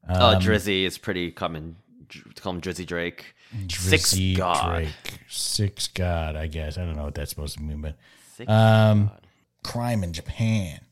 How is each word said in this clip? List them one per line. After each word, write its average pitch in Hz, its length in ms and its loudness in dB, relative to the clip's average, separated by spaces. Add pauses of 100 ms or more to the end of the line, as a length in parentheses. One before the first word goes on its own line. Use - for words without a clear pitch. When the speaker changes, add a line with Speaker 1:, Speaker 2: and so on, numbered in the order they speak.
Speaker 1:
Oh, 107 280 6
Speaker 2:
Um, 92 60 2
Speaker 1:
Drizzy 95 420 2
is 90 140 -4
pretty 90 320 -4
common. 82 460 -8 (320)
Dr-, - 320 -20
call 92 140 -6
him 85 60 -6
Drizzy 87 260 -8
Drake. 87 480 -8 (340)
Six 90 460 2
Speaker 2:
Drizzy 92 220 2
Speaker 1:
God. 87 460 0
Speaker 2:
Drake. - 460 -10
Six - 600 -4
God, 82 480 -2
I 78 120 -4
guess. 76 280 -6
I 90 80 -6
don't 80 120 -6
know 73 80 -6
what 73 100 -8
that's 73 160 -8
supposed 73 260 -10
to 73 60 -12
mean, 76 180 -8
but, 76 160 -8 (400)
Speaker 1:
Six 113 140 -8
Speaker 2:
um, 110 560 6
Speaker 1:
God. - 200 -8 (360)
Speaker 2:
crime 120 420 -4
in 82 80 -6
Japan. 104 680 -4 (120)